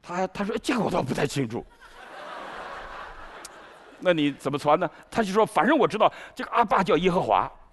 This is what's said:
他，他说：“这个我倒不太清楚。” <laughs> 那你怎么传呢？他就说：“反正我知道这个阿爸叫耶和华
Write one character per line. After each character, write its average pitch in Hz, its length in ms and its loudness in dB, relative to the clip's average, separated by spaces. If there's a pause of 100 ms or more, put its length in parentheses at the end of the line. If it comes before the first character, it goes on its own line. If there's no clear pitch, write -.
他， 185 240 -4
他 - 180 -6
说 196 140 -4
：“这 - 160 -2
个 233 60 0
我 170 100 0
倒 175 100 0
不 233 140 -4
太 160 100 0
清 139 240 -2
楚。” 113 160 -8 (1500)
<laughs> - 840 -20
那 180 120 2
你 147 200 2
怎 135 180 -6
么 139 80 -2
传 147 220 4
呢？ 170 100 -2 (180)
他 - 140 -2
就 190 100 -2
说 208 140 4
：“反 156 180 2
正 294 140 4
我 190 80 4
知 147 100 -2
道 208 160 4 (220)
这 - 80 -8
个 - 80 -8
阿 226 140 4
爸 202 180 2
叫 185 140 4
耶 175 120 4
和 175 120 2
华 113 280 4 (240)